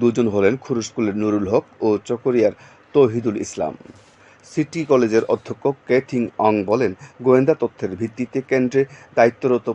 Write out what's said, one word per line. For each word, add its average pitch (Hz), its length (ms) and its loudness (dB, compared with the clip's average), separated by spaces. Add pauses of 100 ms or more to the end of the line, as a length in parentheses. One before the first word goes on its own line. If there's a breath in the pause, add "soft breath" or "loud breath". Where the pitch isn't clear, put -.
দুজন 120 260 2
হলেন 101 280 2
খুরুশকুলের 113 640 -6
নুরুল 104 280 -2
হক 117 160 0 (160)
ও 110 80 0 (200)
চকরিয়ার 117 460 0 (400 soft breath)
তৌহিদুল 117 420 2 (100)
ইসলাম। 78 300 -8 (680 soft breath)
সিটি 151 380 -6
কলেজের 120 480 2
অধ্যক্ষ - 320 -6 (220)
কেথিং 123 360 0 (160)
অং 107 160 2 (160)
বলেন, 110 220 0 (300 loud breath)
গোয়েন্দা 127 320 4
তথ্যের 110 460 -6
ভিত্তিতে 113 420 -6
কেন্দ্রে 131 400 0 (320 loud breath)
দায়িত্বরত 120 600 2